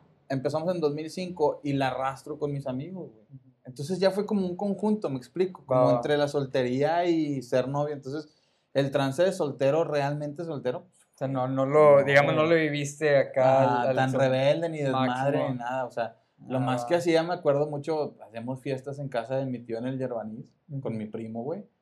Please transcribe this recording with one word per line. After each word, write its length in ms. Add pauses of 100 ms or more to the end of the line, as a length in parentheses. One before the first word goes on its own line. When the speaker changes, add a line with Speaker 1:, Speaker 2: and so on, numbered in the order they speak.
(280)
Speaker 1:
empezamos 460
en 60
dos 140
mil 160
cinco 520
y 120
la 140
arrastro 500
con 140
mis 140
amigos, 460
güey. 140
Speaker 2:
Ujú. 260 (120)
Speaker 1:
Entonces 360
ya 100
fue 160
como 180
un 120
conjunto, 520
me 100
explico, 460
como 160
Speaker 2:
Va, 60
va. 100
Speaker 1:
entre 200
la 100
soltería 800
y 360
ser 260
novio. 260
Entonces, 340 (460)
el 160
trance 320
de 100
soltero, 520
realmente 600
soltero, 340 (360)
Speaker 2:
O 40
sea, 100
no, 180
no 200
lo, 340
Speaker 1:
no, 40
Speaker 2:
digamos, 300
no 120
Speaker 1:
güey. 40
Speaker 2:
lo 60
viviste 600
acá 460
Speaker 1:
Ajá, 200
Speaker 2:
al, 80
al 60
Speaker 1:
tan 140
Speaker 2:
su 80
Speaker 1:
rebelde 500
ni 120
desmadre 580
Speaker 2:
máximo. 140
Speaker 1:
ni 60
nada, 260
o 80
sea, 240 (320)
lo 80
Speaker 2:
Ah, 40
Speaker 1:
más 240
que 100
Speaker 2:
va. 40
Speaker 1:
hacía, 240
me 120
acuerdo 340
mucho, 480 (100)
hacíamos 340
fiestas 380
en 100
casa 280
de 100
mi 140
tío 180
en 80
el 120
Yerbaniz, 480 (220)
Speaker 2:
Ujú. 120
Speaker 1:
con 180
mi 80
primo, 380
güey, 200 (180)